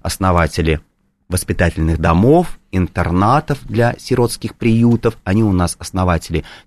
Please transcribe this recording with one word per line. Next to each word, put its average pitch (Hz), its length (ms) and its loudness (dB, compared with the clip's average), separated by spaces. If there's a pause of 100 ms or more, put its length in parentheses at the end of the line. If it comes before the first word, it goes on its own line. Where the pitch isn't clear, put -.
основатели 85 800 0 (480)
воспитательных 82 720 -2
домов, 113 580 2 (140)
интернатов 95 920 0
для 117 340 -2
сиротских - 580 -4
приютов, 117 640 2
они 107 220 0
у 104 80 2
нас 87 260 0
основатели 85 640 -4 (220)